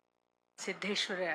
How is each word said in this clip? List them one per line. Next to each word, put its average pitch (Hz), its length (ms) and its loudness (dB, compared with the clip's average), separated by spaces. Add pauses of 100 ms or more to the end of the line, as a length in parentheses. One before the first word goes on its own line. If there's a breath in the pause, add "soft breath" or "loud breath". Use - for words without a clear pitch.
(600)
ಸಿದ್ದೇಶ್ವರ 185 640 0 (140)